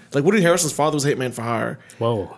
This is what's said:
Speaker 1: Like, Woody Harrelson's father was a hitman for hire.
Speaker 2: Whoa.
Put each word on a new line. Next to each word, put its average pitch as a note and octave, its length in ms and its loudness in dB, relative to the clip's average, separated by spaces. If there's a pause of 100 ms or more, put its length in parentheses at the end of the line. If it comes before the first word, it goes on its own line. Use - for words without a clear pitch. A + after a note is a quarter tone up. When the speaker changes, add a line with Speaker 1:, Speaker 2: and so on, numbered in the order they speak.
(160)
Speaker 1:
Like, C#3 100 0
Woody G3+ 160 4
Harrelson's E3+ 320 2
father D3+ 240 0
was C#3 80 -2
a C#3+ 100 2
hitman B2+ 180 -4
for A#2 100 -8
hire. A#2 360 -4 (200)
Speaker 2:
Whoa. A2+ 400 -2